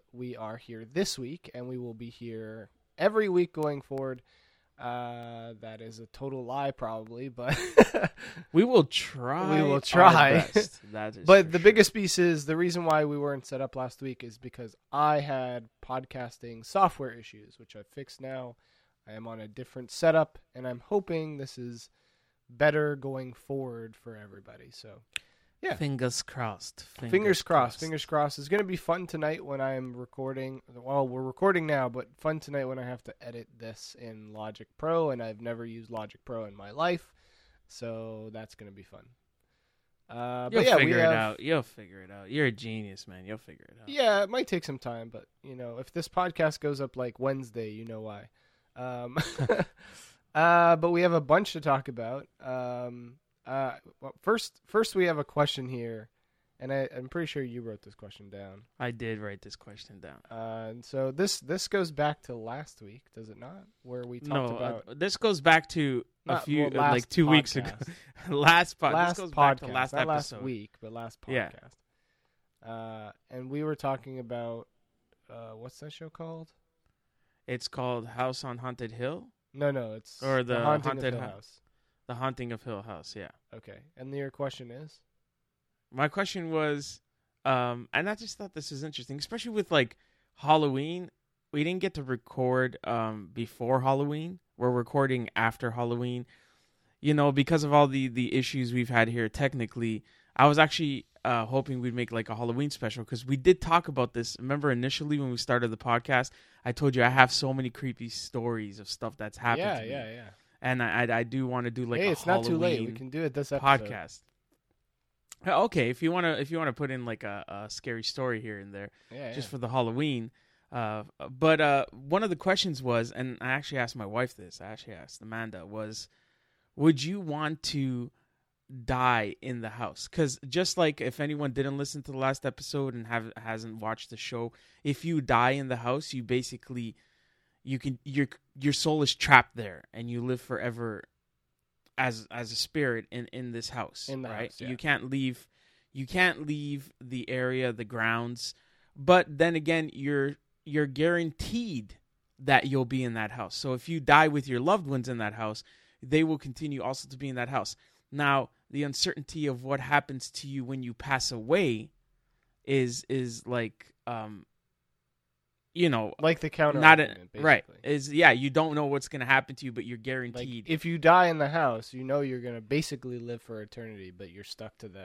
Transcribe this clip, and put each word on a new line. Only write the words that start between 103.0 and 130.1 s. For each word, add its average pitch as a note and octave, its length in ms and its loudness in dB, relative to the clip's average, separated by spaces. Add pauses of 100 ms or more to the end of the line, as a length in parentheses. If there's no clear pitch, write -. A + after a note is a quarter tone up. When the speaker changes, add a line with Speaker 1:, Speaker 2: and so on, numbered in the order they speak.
Speaker 2:
'cause A#2+ 200 -8
we C3+ 120 0
did F3+ 240 6
talk E3 260 2
about B2+ 280 -2
this. A#2 260 -6
Remember C#3+ 320 0
initially C#3 460 -2
when C3+ 120 -2
we B2 60 -4
started A#2+ 320 0
the A2 80 -4
podcast, B2 540 0 (340)
I B2 80 -2
told C#3 240 2
you A#2+ 80 6
I A#2+ 60 6
have B2+ 200 8
so C3+ 220 -2
many C3 180 -4
creepy A#2+ 380 -8
stories A2 720 -6
of F#2+ 80 -14
stuff - 300 -8
that's G#2+ 200 -10
happened A#2+ 280 0
Speaker 1:
Yeah, F#3 140 0
Speaker 2:
to - 40 -8
me. A#2 60 -8
Speaker 1:
yeah, B2 200 -8
yeah. A2+ 180 -16 (340)
Speaker 2:
And B2+ 200 0
I, A#2 220 0
I, A2+ 140 4
I A#2 40 2
do B2+ 240 -2
wanna B2 240 -2
do, A#2+ 140 -4
like, A#2+ 160 -2
Speaker 1:
Hey, G3+ 80 2
Speaker 2:
a F3+ 40 2
Speaker 1:
it's - 140 -2
not F#3 180 4
too E3 120 2
late. F3 160 2
We C#3+ 40 2 (100)
Speaker 2:
Halloween A#2 100 -8
Speaker 1:
can C3 140 -12
do D#3 120 -4
it C#3+ 120 -2
this C#3+ 180 -2
episode. C#3 340 4
Speaker 2:
podcast. G2+ 360 -12 (1200)
Uh, F#3 180 4
okay, C#3 260 2
if B2 120 -4
you E3 80 4
wanna, E3+ 220 2
if C#3 180 -2
you E3 80 -2
wanna D3+ 140 0
put C#3 180 -4
in, B2+ 140 -6
like, A2+ 180 -6
a, G2+ 240 -8
a G#2 240 -12
scary A2+ 320 -8
story A#2+ 380 -4
here G#2+ 180 -10
and G2 160 -14
there, G2+ 160 -12 (220)
Speaker 1:
Yeah, B2+ 220 -10
Speaker 2:
just C3+ 140 -8
Speaker 1:
yeah. - 20 -16
Speaker 2:
for C#3 80 -10
the A#2+ 100 -4
Halloween. A#2+ 640 -2 (400)
Uh, G#2+ 320 -6 (260)
but, D#3 300 4
uh, C#3+ 320 4
one C#3 300 -2
of G#3+ 80 0
the E3+ 60 -2
questions F3 460 0
was, A#2 300 0
and B2+ 280 -6
I B2+ 120 -4
actually C#3+ 260 -4
asked A#2 180 -4
my A2 100 -8
wife A#2+ 280 -2
this, F#2 260 -18
I F#2 60 -14
actually A2 280 -16
asked - 280 -18
Amanda, A2 440 -10
was, G#2+ 420 -10 (640)
would C#3+ 280 4
you F#3 180 -6
want D3+ 440 -4
to C3 460 -4 (760)
die B2 560 2
in B2 200 -6
the A2 100 -8
house? G#2+ 380 -8
'Cause C#3+ 300 0 (100)